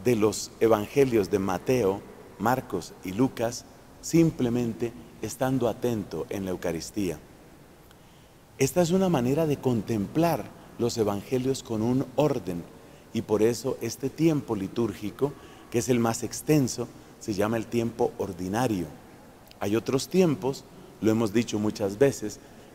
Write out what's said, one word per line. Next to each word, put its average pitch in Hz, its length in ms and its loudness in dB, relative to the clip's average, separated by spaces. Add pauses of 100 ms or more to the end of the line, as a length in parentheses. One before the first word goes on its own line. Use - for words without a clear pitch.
de 123 100 4
los 104 440 0
Evangelios 110 720 4
de 98 100 2
Mateo, 98 600 0 (380)
Marcos 113 540 -2 (100)
y 95 80 -8
Lucas 117 540 -2 (360)
simplemente 120 920 2 (300)
estando 127 480 0
atento 101 600 -4
en 98 160 -6
la 92 60 -4
Eucaristía. 82 680 -4 (1400)
Esta 135 240 2
es 165 100 2
una 190 160 4
manera 147 380 2
de 143 120 0
contemplar 117 880 0 (340)
los 117 180 0
Evangelios 117 680 0
con 110 180 -2
un 127 240 2 (100)
orden, 110 480 0 (500)
y 113 80 0
por 104 220 2
eso 120 380 0
este 117 280 -6
tiempo 147 460 0
litúrgico, 104 760 -2 (380)
que 123 100 0
es 120 100 -2
el 127 100 4
más 113 240 0
extenso, 123 640 0 (320)
se - 140 -6
llama 107 240 0
el 107 100 -4
tiempo 117 500 0
ordinario. 95 680 -2 (720)
Hay 101 160 0
otros 123 340 -2
tiempos, 139 560 0 (340)
lo 107 120 4
hemos 110 200 2
dicho 113 280 0
muchas 104 400 -2
veces, 127 400 0 (360)